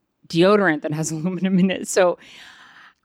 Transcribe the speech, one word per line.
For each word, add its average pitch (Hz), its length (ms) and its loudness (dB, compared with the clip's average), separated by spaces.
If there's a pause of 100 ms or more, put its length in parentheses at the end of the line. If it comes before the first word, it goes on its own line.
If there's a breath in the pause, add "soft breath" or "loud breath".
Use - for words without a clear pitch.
(280)
deodorant 175 540 2
that 156 120 -6
has 156 180 -6
<laughs> - 0 -
aluminum 180 480 -2
in 185 100 4
it. - 180 -8
So 180 300 0 (880 loud breath)